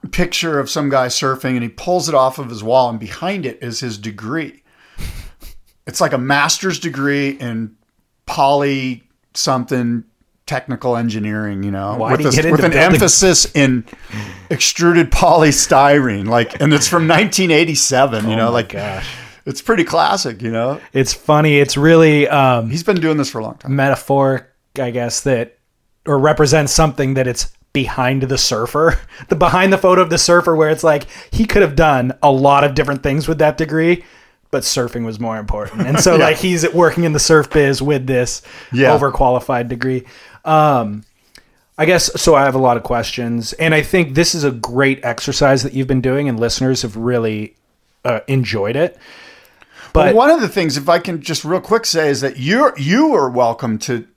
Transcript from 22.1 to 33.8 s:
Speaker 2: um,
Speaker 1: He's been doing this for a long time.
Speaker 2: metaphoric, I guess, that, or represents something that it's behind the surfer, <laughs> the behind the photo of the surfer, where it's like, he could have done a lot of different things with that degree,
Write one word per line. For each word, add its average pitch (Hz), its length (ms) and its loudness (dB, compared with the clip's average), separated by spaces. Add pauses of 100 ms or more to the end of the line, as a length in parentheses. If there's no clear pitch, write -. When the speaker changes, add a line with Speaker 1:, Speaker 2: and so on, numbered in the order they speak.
Speaker 2:
um, 127 420 2
Speaker 1:
He's 165 140 -6
been 190 160 0
doing 156 180 0
this 135 120 -2
for 120 100 -10
a 110 40 -8
long 110 140 -12
time. 135 180 -6
Speaker 2:
metaphoric, 139 680 0 (340)
I 123 120 -4
guess, 120 300 -6
that, 120 360 -2 (480)
or 143 140 0
represents 151 540 2
something 139 420 0
that 131 120 0
it's - 240 -6 (220)
behind 131 500 -2
the 131 140 -4
surfer, 135 640 -2 (140)
<laughs> - 160 -20
the 180 60 2
behind 175 360 2
the 190 60 2
photo 185 240 4
of 175 80 2
the 170 80 -2
surfer, 175 380 2
where 156 140 2
it's 156 140 -2
like, 147 220 2 (260)
he 220 140 0
could 208 160 2
have 151 140 2
done 131 380 2 (100)
a 147 80 6
lot 139 320 4
of 143 120 0
different 143 280 -2
things 143 240 -2
with 160 100 -2
that 151 200 2
degree, 160 460 0 (480)